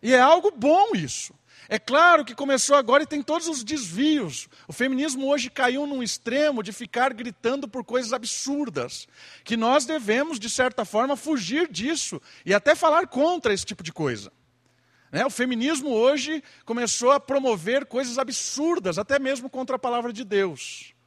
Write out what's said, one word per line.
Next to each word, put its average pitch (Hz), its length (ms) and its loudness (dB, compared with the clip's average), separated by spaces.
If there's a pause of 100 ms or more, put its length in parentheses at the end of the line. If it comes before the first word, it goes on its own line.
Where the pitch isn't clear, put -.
E 233 120 2
é 254 60 8
algo 330 320 6
bom 320 420 4
isso. 156 400 -4 (340)
É 214 120 -2
claro 311 440 6
que 233 120 -12
começou 277 400 2
agora 269 280 4
e 294 40 -8
tem 294 140 -4
todos 320 260 -2
os 285 160 -6
desvios. 233 840 -2 (200)
O 151 60 -16
feminismo 269 540 -2
hoje 269 220 0
caiu 262 360 0
num 277 180 -6
extremo 254 600 -2
de 196 80 -10
ficar 247 420 -2
gritando 247 540 -6
por 233 160 -10
coisas 240 300 -2
absurdas, 240 960 -6 (360)
que 233 140 -4
nós 247 280 2
devemos, 262 540 -2
de 220 100 -10
certa 254 360 0
forma, 247 320 0
fugir 277 500 -2
disso 233 540 -6 (240)
e 180 80 0
até 208 220 4
falar 320 320 2
contra 285 460 0
esse 190 120 -4
tipo - 180 -12
de 160 80 -12
coisa. 117 400 -6 (800)
Né? 185 140 0
O 277 40 0
feminismo 254 600 -2
hoje 269 520 2 (240)
começou 240 460 0
a 285 80 6
promover 262 680 0
coisas 247 320 -4
absurdas, 262 800 -2
até 269 220 0
mesmo 262 300 -4
contra 262 260 -6
a - 40 -2
palavra 240 340 -2
de 220 100 -10
Deus. 196 680 -4 (140)